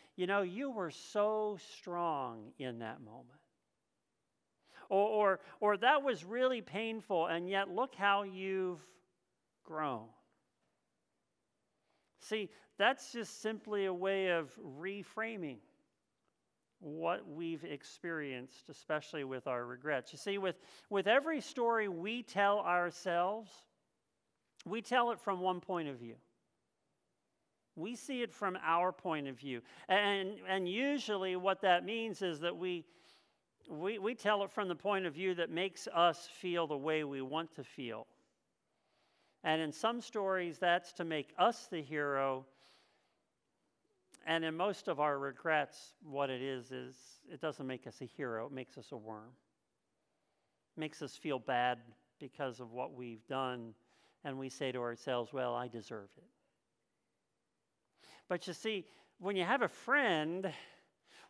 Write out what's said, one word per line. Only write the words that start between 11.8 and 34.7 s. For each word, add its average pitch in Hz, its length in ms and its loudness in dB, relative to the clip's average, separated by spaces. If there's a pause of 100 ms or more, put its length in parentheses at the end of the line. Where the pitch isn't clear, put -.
See, 214 320 -4 (280)
that's 247 340 4
just 233 300 -8
simply 208 420 -2
a 190 100 2
way 190 380 2
of 160 180 0 (300)
reframing 196 760 -6 (1200)
what 165 480 -2
we've 160 340 -6
experienced, 147 1080 -8
especially 151 520 -4
with 131 240 -4
our 123 200 0
regrets. 127 460 -2
You 147 60 -14
see, 202 200 -2
with, 190 180 0 (340)
with 196 160 2
every 277 340 6
story 233 460 2
we 202 380 -4
tell 202 340 4
ourselves, 175 960 2 (1120)
we 208 160 -2
tell 240 300 4
it 185 80 -6
from 196 180 0
one 180 220 2
point 170 280 -2
of 139 80 -6
view. 117 200 -12 (1600)
We 202 200 -6
see 247 280 -4
it 233 100 -4
from 185 320 -2
our 170 260 6
point 156 380 -2
of 127 100 -8
view. 127 240 -4 (260)
And, 196 500 4 (100)
and 190 200 2
usually 208 680 0
what 185 240 2
that 180 240 6
means 226 380 -4
is 170 180 0
that 175 160 0
we, 175 280 -4 (840)
we, 185 300 -4
we 226 160 -2
tell 202 260 4
it 190 80 -4
from 202 160 -2
the 180 80 0